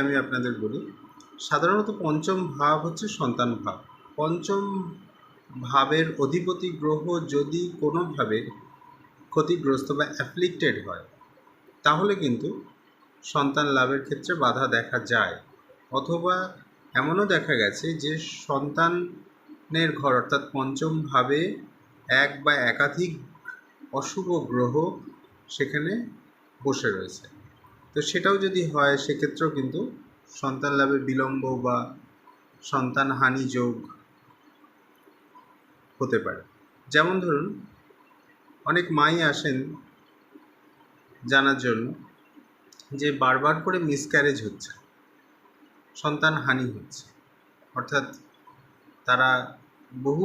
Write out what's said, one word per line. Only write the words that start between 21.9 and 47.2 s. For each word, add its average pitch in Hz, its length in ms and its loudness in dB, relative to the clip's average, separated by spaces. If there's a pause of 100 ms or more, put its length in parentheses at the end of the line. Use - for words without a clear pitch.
এক 139 240 4 (100)
বা 147 120 4 (180)
একাধিক 151 400 0 (800)
অশুভ 175 340 -6 (180)
গ্রহ 123 280 0 (760)
সেখানে 151 420 -4 (720)
বসে 127 300 0
রয়েছে। 92 340 -8 (640)
তো 151 120 -4
সেটাও 185 360 2
যদি 190 320 0
হয়, 143 280 4
সেক্ষেত্রেও 147 520 0
কিন্তু 139 300 -4 (540)
সন্তান 139 400 -2
লাভে 139 260 4
বিলম্ব 131 440 -2 (200)
বা 123 140 2 (840)
সন্তানহানি 131 840 0
যোগ 120 280 0 (2250)
হতে 117 200 2
পারে। - 220 -6 (460)
যেমন 156 320 4
ধরুন, 170 280 0 (1160)
অনেক 175 260 2
মাই 151 320 4
আসেন 139 340 0 (1600)
জানার 135 360 4
জন্য 120 280 0 (1080)
যে 139 140 0 (120)
বারবার 135 420 4
করে 185 180 2
মিসক্যারেজ 143 640 2
হচ্ছে, 98 280 -10 (1200)
সন্তানহানি 147 800 0
হচ্ছে, - 300 -16 (720)